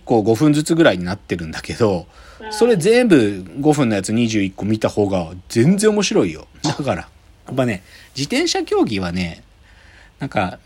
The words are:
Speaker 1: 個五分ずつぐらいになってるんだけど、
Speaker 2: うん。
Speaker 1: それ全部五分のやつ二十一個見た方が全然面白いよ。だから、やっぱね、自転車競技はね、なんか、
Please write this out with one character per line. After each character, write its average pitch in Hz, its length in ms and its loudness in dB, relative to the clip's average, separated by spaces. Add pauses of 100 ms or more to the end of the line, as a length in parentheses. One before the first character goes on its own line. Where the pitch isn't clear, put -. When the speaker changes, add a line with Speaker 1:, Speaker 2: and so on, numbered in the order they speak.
Speaker 1:
個 113 180 2
五 110 120 2
分 147 180 4
ず 147 120 0
つ 170 100 -2
ぐ 160 100 4
ら 117 80 6
い 90 60 -4
に 87 60 -6
な 90 100 -6
っ - 40 -8
て - 180 -8
る 85 100 -10
ん 80 40 -10
だ - 100 -12
け - 140 -10
ど、 98 320 0 (340)
Speaker 2:
う 220 80 -12
ん。 - 40 -10
Speaker 1:
そ 233 140 2
れ 233 100 4
全 226 320 4
部 104 360 4 (160)
五 151 120 4
分 139 160 0
の 110 60 0
や 95 80 -2
つ 107 100 -6
二 117 160 2
十 107 140 0
一 95 100 -2
個 - 120 -10
見 110 140 0
た 110 100 0
方 104 200 0
が 90 240 -4 (160)
全 143 280 2
然 214 140 2
面 208 120 0
白 180 220 0
い 85 80 -4
よ。 - 140 -16 (160)
だ 147 100 -2
か 151 100 -8 (120)
ら、 - 0 -
や - 140 -10 (440)
っ - 20 -8
ぱ 127 120 0
ね、 120 160 -4 (340)
自 139 120 -6
転 330 200 -2
車 381 140 -2
競 370 220 0
技 107 160 -2
は 87 120 -4
ね、 87 300 -6 (760)
な 139 80 -8
ん - 40 -14
か、 90 360 -4